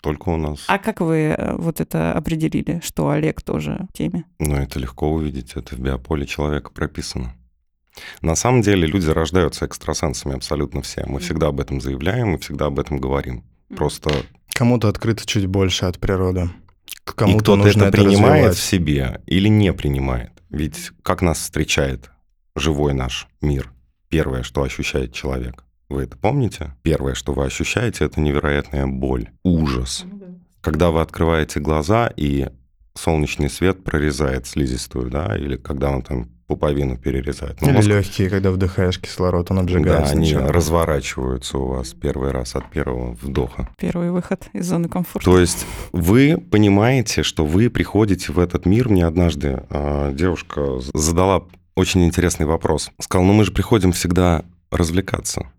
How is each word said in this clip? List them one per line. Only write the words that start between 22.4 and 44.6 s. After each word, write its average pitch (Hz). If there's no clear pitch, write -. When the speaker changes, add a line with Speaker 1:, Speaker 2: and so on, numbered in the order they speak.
Speaker 1:
живой 71
наш 64
мир? 71
Первое, 69
что 69
ощущает 65
человек. 62
Вы 69
это -
помните? 107
Первое, 67
что -
вы 67
ощущаете, 98
это 76
невероятная 71
боль, 64
ужас. 73
Speaker 2:
Ну -
да. -
Speaker 1:
Когда 82
вы 80
открываете 80
глаза, 78
и 69
солнечный 73
свет 92
прорезает 71
слизистую, 64
да, 76
или 69
когда 69
он 65
там 62
пуповину 71
перерезает. 67
Ну, -
Speaker 3:
Или 135
Speaker 1:
мозг 104
Speaker 3:
легкие, 98
когда 98
вдыхаешь 92
кислород, 87
он 95
обжигает 78
Speaker 1:
Да, 71
они 78
Speaker 3:
сначала. 71
Speaker 1:
разворачиваются 76
у 65
вас 64
первый 67
раз 64
от -
первого 62
вдоха. 64
Speaker 2:
Первый 175
выход 180
из 185